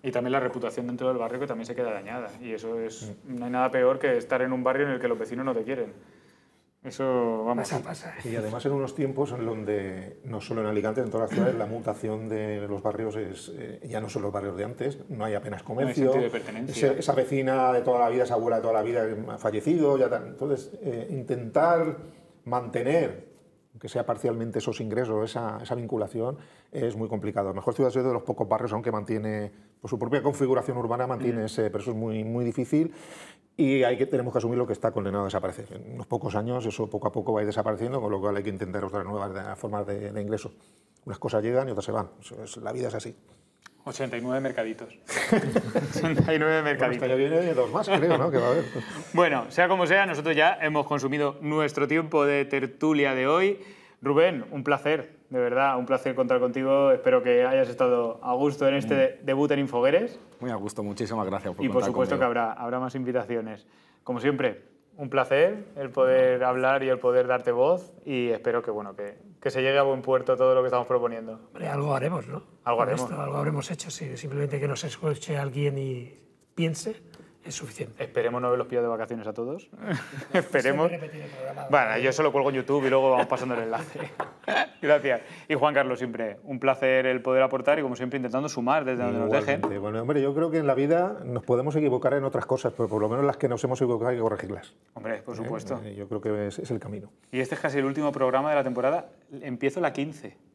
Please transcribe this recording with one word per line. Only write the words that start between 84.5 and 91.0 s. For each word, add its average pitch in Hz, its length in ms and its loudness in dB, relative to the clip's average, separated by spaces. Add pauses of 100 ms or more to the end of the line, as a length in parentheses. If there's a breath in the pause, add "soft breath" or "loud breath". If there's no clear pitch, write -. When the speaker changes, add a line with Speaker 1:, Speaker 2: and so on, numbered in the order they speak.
Speaker 1:
Gracias. 139 420 4 (260 loud breath)
Y 156 60 2
Juan 151 200 2
Carlos, 131 240 2
siempre 117 460 -4
un 131 160 -8
placer 131 460 4
el 127 140 2
poder 131 220 4
aportar 139 380 2
y, - 20 -2
como 123 140 -4
siempre, 127 220 -4
intentando 127 300 -2
sumar 139 360 0
desde 127 180 -2
donde 120 160 -2
nos 110 120 0
dejen. 123 280 2
Speaker 2:
Igualmente. 101 220 -2
Bueno, 107 220 -4
hombre, 139 200 2
yo 139 120 2
creo 165 180 0
que 165 60 2
en 147 100 2
la 135 60 6
vida 165 500 2